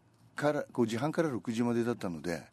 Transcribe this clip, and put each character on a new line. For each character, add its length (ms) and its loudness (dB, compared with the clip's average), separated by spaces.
か 160 2
ら、 200 -2
五 140 4
時 120 0
半 140 0
か 120 2
ら 60 2
六 220 -4
時 120 2
ま 100 2
で 100 2
だ 100 0
っ 20 -4
た 140 -6
の 120 -6
で、 320 -4